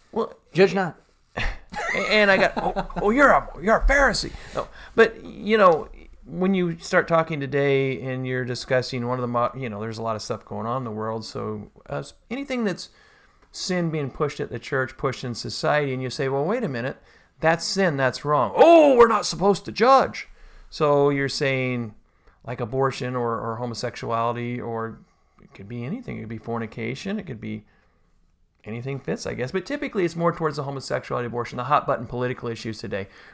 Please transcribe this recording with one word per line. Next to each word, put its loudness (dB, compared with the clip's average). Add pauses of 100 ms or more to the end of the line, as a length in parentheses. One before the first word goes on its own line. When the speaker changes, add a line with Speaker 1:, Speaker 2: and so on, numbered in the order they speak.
(120)
Speaker 1:
Well, -4 (180)
Speaker 2:
"Judge 6
not." -2 (360)
Speaker 1:
<laughs> -4 (140)
and 6
I 6
got, 4
"Oh, -4 (140)
oh, 4
you're 6
a, 4 (140)
you're 4
a 2
Pharisee." 4 (240)
No, -4 (280)
but, 4
you 0
know, 6 (360)
when 0
you 0
start 0
talking 2
today 0
and -6
you're -2
discussing -2
one -2
of -4
the -4
mo-, 0
you -8
know, -8
there's -6
a -6
lot -2
of -8
stuff -6
going -8
on -2
in -6
the -8
world, -6
so, -8 (180)
uh, -8 (300)
anything -4
that's -4 (600)
sin -2
being -4
pushed -4
at -6
the -8
church, -4
pushed -4
in -6
society, -2
and -4
you -6
say, -2
"Well, 0
wait -2
a -2
minute, -6 (420)
that's 2
sin, 0
that's 0
wrong." 2
"Oh, 10
we're 10
not 2
supposed 2
to -10
judge." 4 (420)
So 4
you're 0
saying, -2 (500)
like, -8
abortion -2
or, -2
or -6
homosexuality, -4
or -6 (420)
it -20
could -16
be -8
anything. -8
It -10
could -10
be -8
fornication. -6
It -8
could -12
be -10 (1000)
anything -8
fits, -6
I -6
guess. -6
But -4
typically -2
it's -2
more 2
towards -2
the -4
homosexuality, -6
abortion, -6
the -4
hot 2
button 0
political -4
issues -8
today. -6 (260)